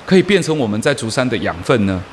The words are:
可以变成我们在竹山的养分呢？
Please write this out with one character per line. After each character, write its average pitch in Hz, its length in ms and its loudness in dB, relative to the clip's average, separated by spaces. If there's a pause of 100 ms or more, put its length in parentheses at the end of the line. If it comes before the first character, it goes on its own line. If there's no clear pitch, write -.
可 190 140 4
以 180 60 6
变 190 180 2
成 156 160 -2
我 131 80 0
们 107 160 -2
在 147 140 2
竹 139 120 -6
山 127 220 -2
的 117 80 -2
养 92 240 -4
分 107 240 2
呢？ 95 160 0 (120)